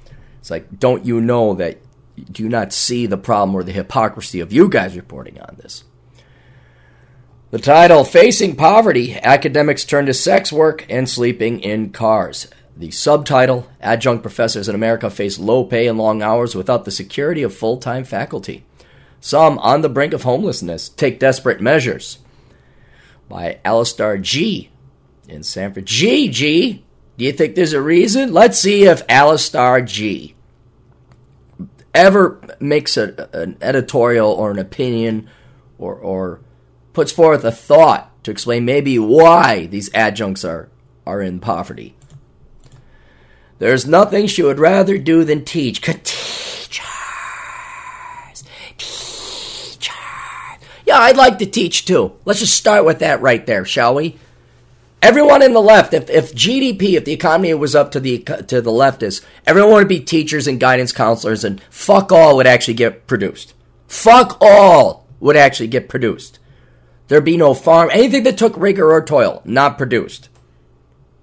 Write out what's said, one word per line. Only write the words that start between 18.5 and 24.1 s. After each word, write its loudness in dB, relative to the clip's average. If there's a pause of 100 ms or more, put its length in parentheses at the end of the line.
Some 2
on 0
the -2
brink -4
of -8
homelessness -6
take -4
desperate 0
measures. -4 (1080)
By -10
Alistar -2